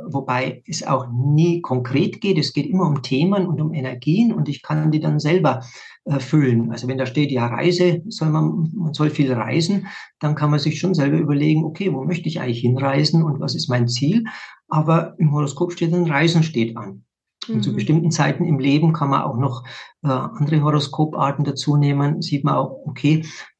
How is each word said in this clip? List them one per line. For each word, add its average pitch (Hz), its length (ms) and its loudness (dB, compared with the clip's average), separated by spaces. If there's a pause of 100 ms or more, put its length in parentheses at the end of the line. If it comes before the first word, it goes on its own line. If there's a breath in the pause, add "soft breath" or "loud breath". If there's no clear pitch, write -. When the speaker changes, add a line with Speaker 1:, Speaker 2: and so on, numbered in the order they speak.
Speaker 1:
wobei 131 580 -4
es - 200 -8
auch 127 260 -2
nie 151 480 2
konkret 127 640 -2
geht. 190 160 2
Es - 160 -2
geht 147 120 -2
immer 185 200 0
um 143 160 0
Themen 175 440 2
und 151 140 -2
um 156 140 -2
Energien 151 580 0
und 147 160 0
ich 143 140 -6
kann 151 300 0
die 151 80 2
dann 151 200 0
selber, 151 420 2 (420 loud breath)
äh, 135 160 -2
füllen. 123 500 2
Also 117 180 -8
wenn 135 100 -4
da 131 80 -2
steht, 143 240 0
ja, 120 160 0
Reise, 175 600 2
soll 156 220 -2
man, 156 440 0
man 170 200 -4
soll 151 160 2
viel 131 220 0
reisen, 151 560 0 (300 loud breath)
dann 151 160 0
kann 151 160 0
man 147 100 2
sich - 200 -2
schon 180 140 0
selber 147 240 2
überlegen, 151 460 2
okay, 180 280 -4
wo 131 120 -4
möchte 165 240 -4
ich 160 120 -6
eigentlich 120 200 -4
hinreisen 139 640 2
und 151 180 -2
was - 140 -4
ist - 140 -6
mein 123 200 2
Ziel? 190 360 0 (440 loud breath)
Aber 156 500 0
im 151 140 4
Horoskop 147 400 -2
steht 165 200 -2
dann, 175 180 2
Reisen 156 320 4
steht 113 340 -2
an. - 280 -14 (460)
Und 107 100 0
zu 135 80 -2
Speaker 2:
Mhm. 117 60 -2
Speaker 1:
bestimmten 160 340 2
Zeiten 151 340 0
im 156 140 0
Leben 147 340 4
kann 143 180 -2
man 143 120 0
auch - 160 -6
noch, - 260 -2 (380 loud breath)
äh, 147 60 0
andere 143 540 0
Horoskoparten 147 840 0
dazu 147 320 0
nehmen. 143 460 2
Sieht 139 220 -2
man 139 100 2
auch, - 320 -2
okay, 160 380 2 (360 loud breath)